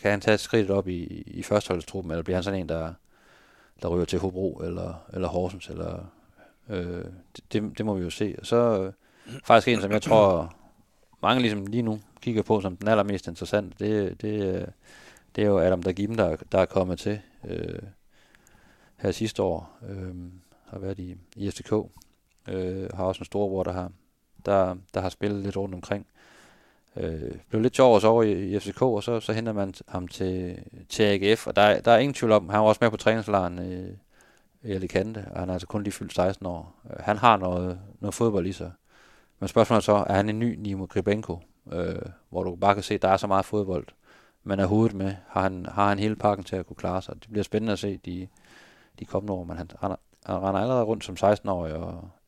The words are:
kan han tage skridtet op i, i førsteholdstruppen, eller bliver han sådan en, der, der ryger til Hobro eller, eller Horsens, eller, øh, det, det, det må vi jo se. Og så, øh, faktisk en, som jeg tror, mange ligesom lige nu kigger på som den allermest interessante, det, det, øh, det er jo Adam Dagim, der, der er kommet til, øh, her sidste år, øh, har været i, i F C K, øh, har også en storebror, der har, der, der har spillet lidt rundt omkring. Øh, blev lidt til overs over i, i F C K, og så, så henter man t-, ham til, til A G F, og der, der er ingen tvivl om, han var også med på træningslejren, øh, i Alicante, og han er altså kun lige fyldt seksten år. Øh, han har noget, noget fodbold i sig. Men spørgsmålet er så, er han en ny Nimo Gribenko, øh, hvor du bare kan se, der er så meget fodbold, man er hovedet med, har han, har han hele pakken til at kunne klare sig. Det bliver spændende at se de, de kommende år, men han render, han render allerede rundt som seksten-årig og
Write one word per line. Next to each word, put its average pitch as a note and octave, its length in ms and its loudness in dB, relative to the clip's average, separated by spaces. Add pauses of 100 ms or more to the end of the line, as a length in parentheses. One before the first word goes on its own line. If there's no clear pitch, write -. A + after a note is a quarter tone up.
kan G2+ 100 2
han G2+ 100 0
tage G#2+ 160 4
skridtet G2+ 380 0
op F#2+ 120 0
i, F2 160 -6 (240)
i F2 160 -10
førsteholdstruppen, F#2 680 -2
eller E2 120 -4
bliver F#2 140 -2
han F2 60 -4
sådan G2 160 -4
en, E2 100 -6
der, E2 240 -4 (880)
der F#2 60 -4
ryger F2 180 0
til F2 140 -2
Hobro F#2 340 -2 (100)
eller, F2 300 -6 (200)
eller F#2 140 -4
Horsens, F2+ 400 -4
eller, E2 380 -8 (640)
øh, F2 340 -6 (320)
det, - 180 -18
det, G#2+ 240 -2
det G#2+ 80 -2
må G#2 80 0
vi F#2 100 -2
jo E2+ 60 -4
se. - 300 -4
Og - 60 -14
så, A#2 380 2
øh, F#2+ 80 -8 (540)
faktisk A#2 220 8
en, A2+ 140 4
som G2+ 100 -2
jeg G#2+ 100 2
tror, F#2 520 6 (680)
mange B2 200 2
ligesom G#2 240 0
lige A2+ 160 -2
nu G#2+ 180 -2 (220)
kigger A2 200 -2
på G#2+ 200 2
som F#2 160 -4
den G2+ 100 -4
allermest G2+ 400 2
interessante, G2 480 -4 (100)
det, G2+ 360 -2
det, G#2 340 -2
øh, F#2 120 -6 (680)
det G#2 80 0
er G#2+ 40 4
jo G2 120 4
Adam F2+ 240 4
Dagim, G2+ 320 -2
der, F2 200 2 (160)
der F#2+ 80 4
er F#2 60 6
kommet F#2 340 0
til, G#2 200 -4 (280)
øh, E2+ 320 -8 (1200)
her G2 140 -2
sidste G#2+ 320 -2
år, E2+ 340 -4 (120)
øh, F#2 240 -10 (560)
har F#2+ 100 -12
været F#2+ 200 -8
i, F2+ 160 -12 (200)
i G2 160 -4
F - 20 -4
C - 100 -14
K, - 100 -6 (800)
øh, F#2 420 -6
har F#2+ 100 -4
også F#2 160 0
en F2+ 60 -14
storebror, F#2+ 380 -2
der F2+ 80 -4
har, F2+ 200 -6 (540)
der, F#2 300 2 (180)
der F#2 80 -2
har F#2 80 -2
spillet G#2 340 -4
lidt G2 140 -4
rundt G2 180 -4
omkring. G2 300 -6 (920)
Øh, E2 340 -6 (180)
blev A2 120 0
lidt B2+ 120 2
til C3 100 6
overs A2 200 8
over A2+ 200 6
i, G2 320 0
i G2+ 40 0
F - 40 -10
C G2 120 -8
K, - 60 -2
og A2+ 220 2
så, A#2 160 -2
så G#2+ 140 -4
henter A2+ 200 -4
man G2 240 -4
t-, - 100 -18
ham F2+ 200 -8
til, F#2 500 -4 (320)
til - 140 2
A G2+ 140 4
G G2+ 200 4
F, - 100 -8
og - 80 -4
der, G#2 240 8
der A#2 120 6
er A#2 60 10
ingen C3+ 160 4
tvivl A2+ 180 0
om, G2 180 4
han G#2+ 100 2
var G#2+ 60 6
også G#2+ 160 6
med A#2 100 4
på G#2+ 60 -4
træningslejren, G2+ 640 0
øh, F#2 300 -8 (720)
i A2+ 100 -8
Alicante, F#2 580 -2
og - 80 -6
han F#2 100 -4
er F#2 40 -2
altså F2+ 140 -6
kun G#2 160 -4
lige G2+ 100 -4
fyldt - 220 -10
seksten F#2+ 300 0
år. E2+ 300 -10 (140)
Øh, - 100 -14
han G#2 180 0
har A2+ 200 8
noget, F2+ 420 -2 (200)
noget G#2 140 -4
fodbold G2+ 340 2
i F#2+ 40 -4
sig. E2+ 200 -10 (680)
Men G2 80 -4
spørgsmålet A2 340 4
er - 20 0
så, G#2 240 4
er G2 60 0
han G2+ 160 2
en G#2+ 100 -2
ny A#2 200 0
Nimo G2 260 -6
Gribenko, G2+ 540 -2 (340)
øh, F2 220 -4 (340)
hvor F#2 140 -4
du F2+ 120 -6
bare G2 180 6
kan G2 100 -4
se, G#2 140 -2
der F#2 100 2
er F#2+ 100 6
så G#2 100 -2
meget F#2+ 180 2
fodbold, F#2+ 400 -2 (580)
man G2 160 -2
er G2 60 2
hovedet G#2+ 300 4
med, F#2+ 200 -4 (120)
har F#2+ 140 -2
han, F#2 300 -2
har G2+ 180 2
han G2 100 2
hele G#2+ 160 0
pakken G2 280 0
til - 120 -8
at F#2 100 -6
kunne - 100 -16
klare F#2 260 -4
sig. - 140 -12
Det - 140 -20
bliver G#2 140 -2
spændende G#2+ 300 -2
at F2+ 60 -4
se G2 260 -6
de, F#2 220 -8 (720)
de - 60 -12
kommende G2+ 280 -4
år, F2+ 100 -6
men E2+ 140 -10
han F2+ 120 -10 (140)
render, G2 120 -2 (300)
han F#2+ 100 -4
render F#2+ 260 0
allerede B2 220 2
rundt G#2+ 200 -2
som F2 140 -10
seksten-årig F#2 560 2
og E2+ 360 -8 (180)